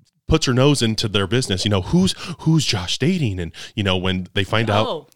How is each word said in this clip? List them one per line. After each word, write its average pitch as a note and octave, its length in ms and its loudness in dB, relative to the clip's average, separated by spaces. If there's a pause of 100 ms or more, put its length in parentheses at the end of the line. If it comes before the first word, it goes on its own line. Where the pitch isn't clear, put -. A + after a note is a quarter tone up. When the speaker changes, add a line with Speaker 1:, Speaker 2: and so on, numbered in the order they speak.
(260)
Speaker 1:
puts D#3+ 200 2
her C3 80 2
nose C3+ 260 4
into A2 260 0
their G2+ 200 0
business. G2+ 400 -2
You - 40 2
know, G2 120 2
"Who's, F3+ 320 2 (260)
who's D#3+ 240 2
Josh F2+ 340 -4
dating?" C#3 420 0
And, E2 120 -6 (220)
you A2 80 -2
know, F#2+ 160 2
when F#2 340 -2
they G2+ 120 0
find A2 260 0
out, G#2+ 160 2
Speaker 2:
Oh, D#3+ 300 -8